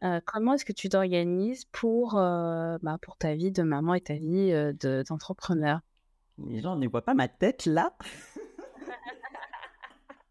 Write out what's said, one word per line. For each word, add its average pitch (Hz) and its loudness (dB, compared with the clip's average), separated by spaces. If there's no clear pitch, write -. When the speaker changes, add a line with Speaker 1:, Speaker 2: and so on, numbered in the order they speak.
Speaker 1:
Euh, 175 2
comment 226 2
est-ce 277 0
que - -6
tu - -6
t'organises 185 2
pour, 226 0
euh, 170 2
bah, 160 -2
pour - -20
ta 156 0
vie 180 0
de 185 0
maman 160 2
et 180 2
ta 151 -4
vie, 175 2
euh, 147 2
de, 135 0
d'entrepreneur ? 160 -2
Speaker 2:
Les 110 -6
gens 175 -4
ne 135 0
voient 117 -2
pas - 2
ma 127 4
tête - 0
là. 165 2
<laughs> - -16